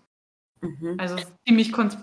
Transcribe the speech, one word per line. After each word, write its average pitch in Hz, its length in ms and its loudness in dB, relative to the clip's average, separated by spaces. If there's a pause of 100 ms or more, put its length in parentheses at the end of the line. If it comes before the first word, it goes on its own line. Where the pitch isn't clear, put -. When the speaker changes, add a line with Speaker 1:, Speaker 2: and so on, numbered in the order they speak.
(600)
Speaker 1:
Mhm. 170 380 -6
Speaker 2:
Also 180 160 -4
es 180 80 -6
ist - 100 -14 (160)
ziemlich 220 240 6
kon-, 208 300 0